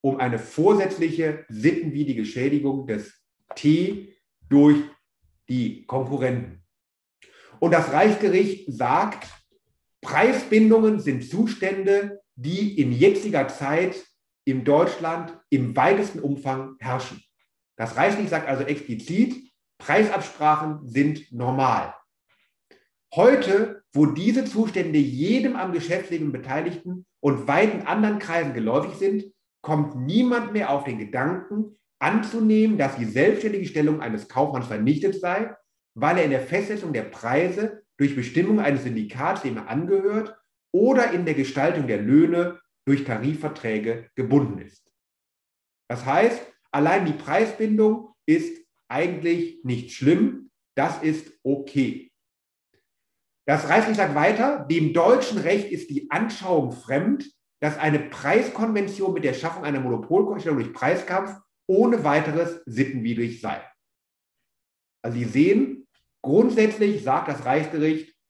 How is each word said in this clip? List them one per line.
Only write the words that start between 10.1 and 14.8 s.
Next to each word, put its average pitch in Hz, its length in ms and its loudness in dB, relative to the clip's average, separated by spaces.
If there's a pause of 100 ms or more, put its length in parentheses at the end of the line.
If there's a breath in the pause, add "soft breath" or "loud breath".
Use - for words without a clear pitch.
sind 131 280 -4
Zustände, 196 920 0 (140)
die 180 460 -4
in 127 120 2
jetziger 170 560 4
Zeit 165 560 -4 (400)
in 131 200 -2
Deutschland 165 760 0 (120)